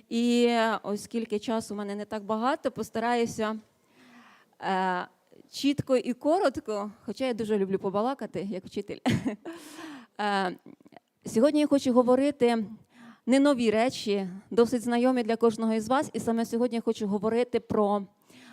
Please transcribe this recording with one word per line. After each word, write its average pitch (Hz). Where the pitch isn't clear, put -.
І, 240
е, 226
оскільки 208
часу 220
в -
мене 202
не 208
так 208
багато, 240
постараюся, 226
е, 185
чітко 277
і 247
коротко, 269
хоча 262
я 247
дуже 214
люблю 190
побалакати, 202
як 185
вчитель. -
<laughs> -
Е, 196
сьогодні 294
я 294
хочу 277
говорити 247
не 262
нові 254
речі, 208
досить 226
знайомі 240
для 220
кожного 226
із 220
вас. 269
І 226
саме 226
сьогодні 233
я 226
хочу 220
говорити 220
про 208